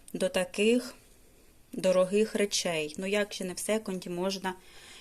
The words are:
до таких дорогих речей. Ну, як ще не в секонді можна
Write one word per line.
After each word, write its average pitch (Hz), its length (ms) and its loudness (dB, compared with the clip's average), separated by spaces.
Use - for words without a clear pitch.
до 185 160 0
таких 208 640 2
дорогих 185 640 4
речей. 175 640 -2
Ну, 190 100 -4
як 202 260 0
ще 196 120 -6
не 180 80 -6
в 180 60 -12
секонді 202 500 -4
можна 185 440 -2